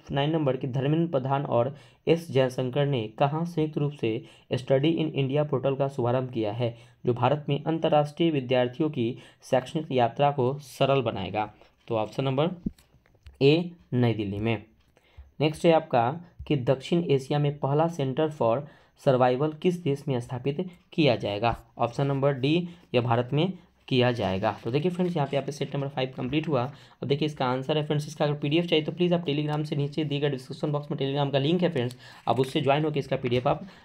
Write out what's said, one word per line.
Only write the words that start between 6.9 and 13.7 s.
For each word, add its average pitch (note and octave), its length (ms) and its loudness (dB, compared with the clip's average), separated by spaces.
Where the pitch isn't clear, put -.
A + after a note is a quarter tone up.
जो A#2+ 80 2
भारत B2+ 340 2
में C#3+ 160 -2
अंतर्राष्ट्रीय D#3+ 640 2
विद्यार्थियों B2+ 600 0
की B2+ 280 -2
शैक्षणिक C#3+ 500 -2
यात्रा B2+ 380 2
को C#3 280 0
सरल C#3 440 0
बनाएगा? G#2 500 -4
तो A#2 80 -2
ऑप्शन G#2+ 280 -2
नंबर C3+ 260 0
ए E3 280 4